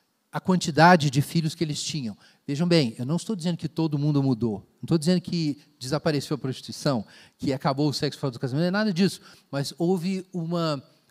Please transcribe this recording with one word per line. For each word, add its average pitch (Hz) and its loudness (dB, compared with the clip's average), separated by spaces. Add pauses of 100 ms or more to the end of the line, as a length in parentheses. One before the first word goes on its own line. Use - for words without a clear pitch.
(320)
a - -6
quantidade 165 6
de 135 2
filhos 160 -2
que - -4
eles 147 -4
tinham. 120 -6 (300)
Vejam 143 -2
bem, 151 4
eu 123 -6
não 147 -2
estou 208 -6
dizendo 170 -4
que 160 -8
todo 160 -2
mundo 143 2
mudou, 113 0 (140)
não - -10
estou 160 2
dizendo 175 2
que 160 -2 (200)
desapareceu 147 -2
a - -2
prostituição, 127 -4 (320)
que - -2
acabou 143 0
o 139 0
sexo - -4
fora 139 -4
do 117 -14
casamento, 135 -2
não 175 2
é 180 -2
nada 208 0
disso, 180 0 (280)
mas 139 -4
houve 180 -2
uma, 165 -2 (280)